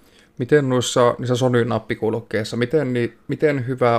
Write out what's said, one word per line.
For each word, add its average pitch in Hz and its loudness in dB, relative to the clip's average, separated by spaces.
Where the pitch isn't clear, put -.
Miten 139 2
noissa, 123 2
niissä 123 -2
Sonyn 123 2
nappikuulokkeissa, 110 -4
miten 127 -2
ni-, 120 -4
miten 139 -2
hyvä 123 0